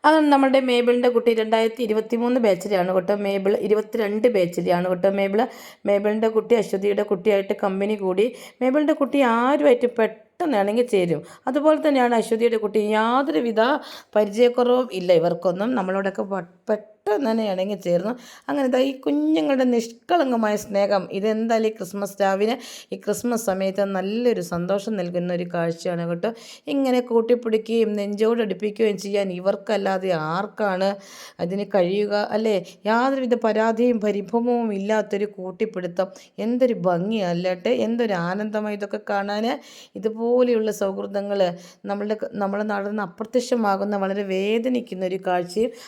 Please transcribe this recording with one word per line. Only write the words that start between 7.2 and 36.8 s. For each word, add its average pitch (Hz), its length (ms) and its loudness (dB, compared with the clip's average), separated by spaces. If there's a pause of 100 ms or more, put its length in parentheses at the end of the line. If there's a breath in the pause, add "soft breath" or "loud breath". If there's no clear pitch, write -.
കമ്പനി 202 400 -2
കൂടി. 190 280 0 (320 loud breath)
മേബിളിൻ്റെ 294 380 2
കുട്ടി 277 260 0 (100)
ആരുമായിട്ടും 247 640 4
പെട്ടെന്ന് 220 260 0 (360)
ഇണങ്ങി 208 300 2
ചേരും. 180 340 0 (240 loud breath)
അതുപോലെ 294 340 2
തന്നെയാണ് 262 360 2
അശ്വതിയുടെ 226 440 2
കുട്ടി. 208 220 0 (100)
യാതൊരുവിധ 233 720 2 (500 loud breath)
പരിചയക്കുറവും 240 840 4
ഇല്ല 185 200 0
ഇവർക്കൊന്നും. 175 640 2
നമ്മളോടൊക്കെ 196 500 -2
വ-, 190 240 -6 (160)
പെട്ടെന്ന് 214 240 -4 (320)
തന്നെ 226 240 0
ഇണങ്ങി 196 320 -2
ചേർന്നു. 180 340 0 (340 loud breath)
അങ്ങനെ 277 220 0
ദാ 254 140 2
ഈ 269 160 2
കുഞ്ഞുങ്ങളുടെ 294 680 0
നിഷ്കളങ്കമായ 233 880 0
സ്നേഹം, 202 560 0
ഇതെന്തായാലും 220 560 0
ഈ 220 60 -2
ക്രിസ്മസ് 196 440 -8
രാവിലെ, 202 380 2 (320 loud breath)
ഈ 190 100 -10
ക്രിസ്മസ് 226 480 -2
സമയത്ത് 190 440 0
നല്ലൊരു 196 540 0
സന്തോഷം 185 520 -2
നൽകുന്ന 175 380 -4
ഒരു 175 140 -2
കാഴ്ചയാണ് 170 580 -4
കേട്ടോ. 170 240 -4 (380 loud breath)
ഇങ്ങനെ 269 340 0
കൂട്ടിപ്പിടിക്കുകയും 226 920 0
നെഞ്ചോട് 208 480 0
അടുപ്പിക്കുകയും 208 560 -2
ചെയ്യാൻ 202 360 -2
ഇവർക്കല്ലാതെ 190 760 -2 (140)
ആർക്കാണ് 190 640 -2 (500 loud breath)
അതിന് 185 280 -4
കഴിയുക, 202 460 2 (180)
അല്ലേ? 214 240 0 (300 loud breath)
യാതൊരുവിധ 247 520 0
പരാതിയും 226 600 2
പരിഭവവും 226 760 -2
ഇല്ലാത്തൊരു 208 580 -2
കൂട്ടിപ്പിടുത്തം. 185 760 -6 (300 loud breath)
എന്തൊരു 233 420 0
ഭംഗിയല്ലട്ടെ, 180 1000 0